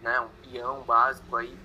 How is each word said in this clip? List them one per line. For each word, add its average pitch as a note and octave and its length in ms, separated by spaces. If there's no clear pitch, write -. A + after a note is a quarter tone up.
né, A#2+ 200
um A2+ 80
peão B2+ 340
básico B2 520
aí A#2 300